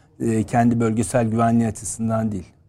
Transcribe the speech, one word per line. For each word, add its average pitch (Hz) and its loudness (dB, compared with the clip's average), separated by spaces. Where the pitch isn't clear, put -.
e, 113 0
kendi 120 2
bölgesel 117 0
güvenliği 117 2
açısından - -4
değil. 92 -8